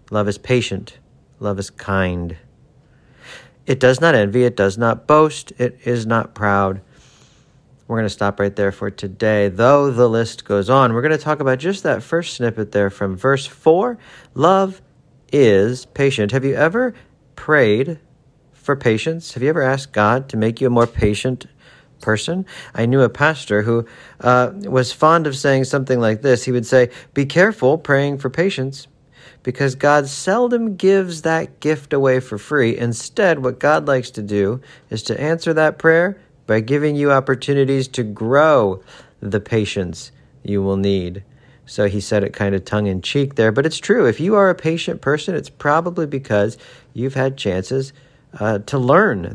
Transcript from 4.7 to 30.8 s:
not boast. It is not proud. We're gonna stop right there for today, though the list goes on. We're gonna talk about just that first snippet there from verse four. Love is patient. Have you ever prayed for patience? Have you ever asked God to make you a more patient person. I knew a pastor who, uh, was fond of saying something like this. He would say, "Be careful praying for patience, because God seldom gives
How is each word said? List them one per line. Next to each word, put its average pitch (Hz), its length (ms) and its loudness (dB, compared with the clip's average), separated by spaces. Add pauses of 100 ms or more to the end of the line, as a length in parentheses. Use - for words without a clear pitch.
not 117 300 -2
boast. 151 500 2
It 123 280 -4
is 120 200 -2
not 113 300 -2
proud. 98 460 0 (1040)
We're 117 100 -4
gonna 107 120 -2
stop 101 300 -4
right 101 160 -2
there 98 180 0
for 104 180 -8
today, 104 560 -2
though 131 440 4
the 120 180 4
list 113 340 -4
goes 101 260 0
on. 127 240 4
We're 117 80 -2
gonna 151 160 0
talk 151 220 -4
about 131 200 0
just 190 240 -4
that 131 200 -2
first 170 320 -4
snippet 110 380 -4
there 101 160 2
from 95 260 -6
verse 135 300 0
four. 208 520 0 (360)
Love 190 480 2 (500)
is 120 540 4
patient. 123 480 -2
Have 131 100 0
you 139 120 -2
ever 220 380 0 (440)
prayed 139 600 2 (540)
for - 240 -4
patience? 143 600 -2
Have 117 80 -8
you 139 60 0
ever 160 120 0
asked 135 320 -2
God 117 360 2
to 113 80 -6
make 113 220 -2
you 135 80 2
a - 20 2
more 117 180 4
patient 110 580 -2 (560)
person. 165 440 -2 (300)
I 113 100 -2
knew 131 160 4
a 117 80 4
pastor 143 520 0
who, 117 240 0 (340)
uh, 123 320 2 (120)
was 127 280 0
fond 156 360 4
of 139 80 -6
saying 135 300 2
something 131 340 -2
like 110 220 0
this. 127 220 2
He 131 80 -4
would 120 140 -2
say, 123 240 4 (240)
"Be 143 120 0
careful 160 520 2
praying 143 400 0
for 139 120 -6
patience, 139 580 -4 (560)
because 127 320 -2
God 147 320 2
seldom 226 680 -2
gives 185 460 0